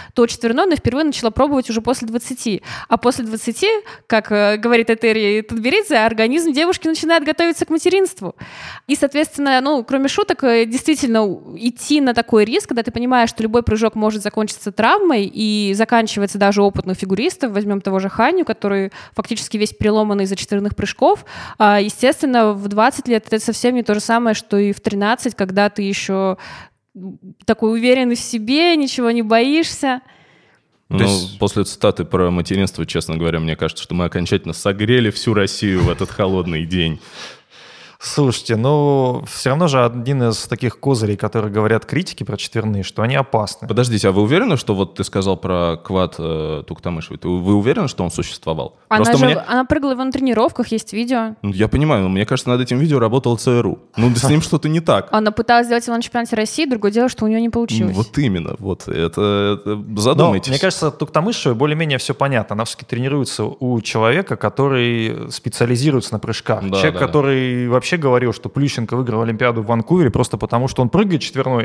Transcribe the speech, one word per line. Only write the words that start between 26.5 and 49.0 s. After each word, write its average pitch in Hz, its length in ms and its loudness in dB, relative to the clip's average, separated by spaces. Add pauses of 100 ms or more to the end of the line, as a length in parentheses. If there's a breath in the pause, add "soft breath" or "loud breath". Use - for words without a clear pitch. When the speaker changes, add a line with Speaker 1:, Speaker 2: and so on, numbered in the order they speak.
Speaker 1:
м, 185 220 -14 (260)
такой 220 280 0
уверенный 247 440 2
в 233 40 -8
себе, 285 560 0
ничего 262 360 0
не 233 100 0
боишься. 262 800 0 (880 soft breath)
Speaker 2:
Ну, - 100 0
Speaker 3:
То 95 60 4
есть 98 340 -2
Speaker 2:
после 101 260 0
цитаты - 400 0
про 90 260 0
материнство, 90 560 -2
честно 80 300 -4
говоря, 82 240 -2
мне 80 160 -4
кажется, - 260 -4
что - 120 -8
мы 87 100 0
окончательно 85 500 -2
согрели 107 560 0
всю 110 240 -2
Россию 98 480 0
в 85 80 4
этот 87 200 -4
холодный 90 540 -2
день. 82 360 -2 (1000 loud breath)
Speaker 3:
Слушайте, - 580 0
ну, 135 680 2
все - 240 -4
равно 160 180 2
же 135 140 4
один 120 400 0
из 113 240 0
таких 120 320 -2
козырей, 110 380 0
которые 107 340 -2
говорят 107 360 2
критики 156 380 -4
про 104 120 -8
четверные, 107 460 -4
что - 200 -8
они 123 140 0
опасны. 113 500 -2
Speaker 2:
Подождите, 110 420 2
а 95 40 4
вы 95 100 4
уверены, 160 360 4
что 110 160 -2
вот 95 220 -2
ты 98 60 -2
сказал 95 360 -2
про 87 440 0
квад, 92 360 0
э, 78 480 -4
Туктамышевой? 82 520 -8
Ты, - 80 -10
вы 90 280 2
уверены, 127 340 2
что - 160 -4
он 85 60 -2
существовал? - 640 -6 (140 soft breath)
Speaker 1:
Она 214 120 4